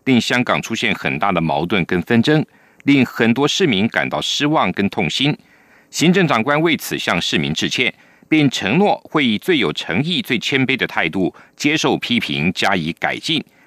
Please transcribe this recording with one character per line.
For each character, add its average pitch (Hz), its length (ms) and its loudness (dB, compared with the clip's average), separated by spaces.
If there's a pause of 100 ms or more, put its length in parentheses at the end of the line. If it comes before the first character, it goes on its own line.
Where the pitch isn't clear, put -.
令 123 160 4
香 123 200 0
港 95 200 0
出 - 120 -8
现 110 220 -2
很 71 240 -4
大 98 140 0
的 85 80 2
矛 78 240 0
盾 90 180 0
跟 90 200 -2
纷 117 200 2
争， 156 220 2 (400)
令 139 200 4
很 117 280 0
多 135 120 0
市 175 220 0
民 104 220 2
感 71 180 -2
到 - 140 -4
失 - 260 -2
望 139 240 0
跟 98 180 -2
痛 85 200 -4
心。 - 280 -2 (520)
行 165 240 2
政 185 120 4
长 127 160 2
官 143 200 0
为 160 160 2
此 - 200 -6
向 92 240 0
市 - 160 -2
民 73 160 -2
致 92 140 -2
歉， 117 260 -2 (360)
并 151 200 4
承 107 280 -2
诺 190 260 2
会 147 240 0
以 107 100 2
最 180 200 0
有 85 160 0
诚 90 280 -4
意、 156 200 -2
最 113 180 -2
谦 135 260 0
卑 127 120 -2
的 120 100 -2
态 95 220 -2
度 92 260 -2 (220)
接 151 180 0
受 135 220 0
批 117 240 -2
评， 73 320 -2
加 101 200 0
以 82 200 -2
改 67 240 -4
进， 156 260 -4 (240)